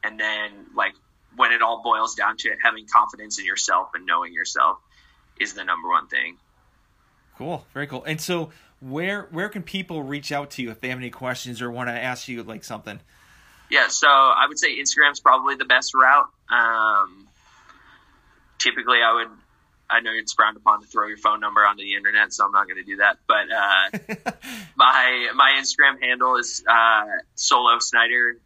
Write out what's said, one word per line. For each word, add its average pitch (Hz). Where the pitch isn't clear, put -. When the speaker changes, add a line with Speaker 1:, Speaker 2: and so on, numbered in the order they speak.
Speaker 1:
And 107
then, 107
like, 98
when 120
it 117
all 117
boils 110
down 107
to 113
it, 110
having 110
confidence 107
in 98
yourself 95
and 90
knowing 85
yourself 82
is -
the 95
number 87
one 82
thing. 69
Speaker 2:
Cool. 147
Very 143
cool. 131
And 156
so 165
where, 175
where 175
can 208
people 180
reach 143
out 143
to -
you 117
if 110
they 127
have 127
any 123
questions 127
or 123
wanna 120
ask 123
you, 117
like, 110
something? 107
Speaker 1:
Yeah, 135
so -
I 135
would 147
say 147
Instagram's 143
probably 139
the 131
best 127
route. 131
Um, 110
typically 120
I 113
would, 113
I 117
know 113
it's 113
frowned 107
upon 107
to -
throw 107
your 107
phone 107
number 104
onto 104
the 98
internet, 104
so 104
I'm 101
not 101
gonna 92
do 98
that. 101
But, 107
uh, 101
Speaker 2:
<laughs> 202
Speaker 1:
my, 127
my 135
Instagram 135
handle 127
is, 120
uh, 113
Solo 120
Snyder 120